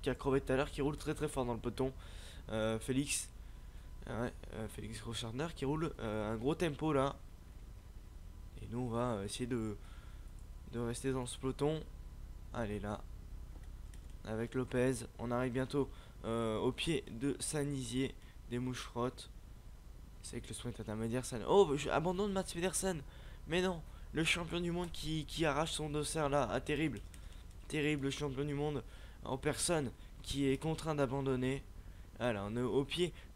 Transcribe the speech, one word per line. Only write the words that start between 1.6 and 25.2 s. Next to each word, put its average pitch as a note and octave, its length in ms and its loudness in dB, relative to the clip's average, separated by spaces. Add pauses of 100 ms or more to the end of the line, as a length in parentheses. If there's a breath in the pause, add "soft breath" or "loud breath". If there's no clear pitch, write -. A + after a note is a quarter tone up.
Euh, A2 300 2
Félix. C#3 500 2 (800 loud breath)
Ah A2 140 -2
ouais, B2 120 0 (200)
euh, G#2+ 160 -6
Félix A2 320 -8
Groschartner A#2 540 -4
qui C3+ 100 -4
roule, D#3 340 0
euh, G#2+ 340 0
un - 20 -2
gros C3 200 2
tempo D#3 380 2
là. C#3 220 4 (1500)
Et G#2 100 -6
nous, A#2+ 80 -2
on B2+ 80 0
va, A#2 260 2
euh, G2 120 0
essayer B2 200 -4
de, A2 320 0 (960 loud breath)
de A#2 60 -2
rester A#2+ 320 0
dans B2+ 160 0
ce - 100 -6
peloton. C#3+ 460 2 (720)
Allez, G#2 260 0
là. G2+ 220 -2 (1200)
Avec A2+ 300 -2
Lopez, B2+ 380 4 (260)
on A#2 100 -2
arrive B2 240 2
bientôt, C3 360 2 (360 loud breath)
euh, A2+ 320 2
au A2+ 140 4
pied D#3+ 400 2
de B2 280 0
Saint-Nizier C3+ 760 0 (340 loud breath)
des A#2+ 80 0
Moucherottes. B2 720 -2 (920)
C'est - 180 -6
que - 60 -8
le A2+ 80 -6
sprint A#2+ 240 -4
intermédiaire, A2+ 440 0
ça B2 140 -4
ne-, G#2 100 -4
oh, E3 300 10
je, - 120 0
abandon F3+ 380 4
de G3 60 2
Mats F#3+ 100 2
Pedersen. F3+ 580 0 (460 loud breath)
Mais E3+ 140 4
non, F3+ 200 2 (320 loud breath)
le D#3+ 100 4
champion E3+ 360 2
du F3 120 0
monde F3 200 0
qui, D#3 340 0